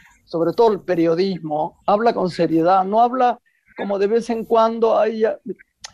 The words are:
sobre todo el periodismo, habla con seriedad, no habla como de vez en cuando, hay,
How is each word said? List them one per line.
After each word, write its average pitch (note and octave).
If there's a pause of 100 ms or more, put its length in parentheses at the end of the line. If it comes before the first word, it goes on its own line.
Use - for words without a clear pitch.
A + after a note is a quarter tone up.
(260)
sobre E3+
todo A3+
el F#3+
periodismo, E3
habla A3
con F#3
seriedad, E3+
no G#3
habla B3 (380)
como G3+
de G3+
vez A#3
en A3+
cuando, A3+
hay, A3 (680)